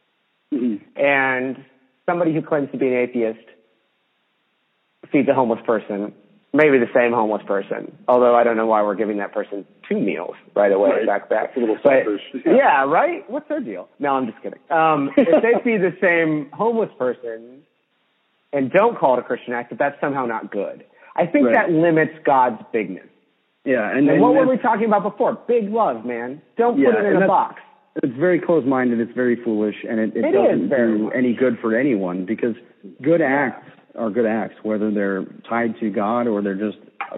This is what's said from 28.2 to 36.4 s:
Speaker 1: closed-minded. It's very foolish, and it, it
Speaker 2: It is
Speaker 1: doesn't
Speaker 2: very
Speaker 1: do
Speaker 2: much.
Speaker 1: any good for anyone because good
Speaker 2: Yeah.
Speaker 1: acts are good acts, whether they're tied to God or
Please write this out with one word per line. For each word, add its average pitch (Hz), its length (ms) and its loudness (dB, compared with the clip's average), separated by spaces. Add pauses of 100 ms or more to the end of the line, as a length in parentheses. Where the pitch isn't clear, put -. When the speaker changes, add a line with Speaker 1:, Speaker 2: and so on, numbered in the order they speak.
Speaker 1:
closed-minded. 131 640 0
It's 113 120 -4
very 123 300 0
foolish, 107 320 -2 (120)
and 113 120 -4
it, 110 160 -2
it - 80 -2
Speaker 2:
It 285 60 0
is - 40 0
Speaker 1:
doesn't 247 360 0
Speaker 2:
very 117 280 0
Speaker 1:
do 107 80 -2
Speaker 2:
much. - 100 -6
Speaker 1:
any 123 180 0
good 120 260 0
for 113 160 -2
anyone 98 500 -2
because 110 300 -4 (460)
good 160 180 2
Speaker 2:
Yeah. 139 320 0
Speaker 1:
acts - 140 -18 (300)
are 113 140 -4
good 113 160 0
acts, 110 380 -2
whether 107 280 -2
they're 98 340 -2 (240)
tied 117 300 -2
to 110 100 -4
God 113 380 -2
or 104 140 0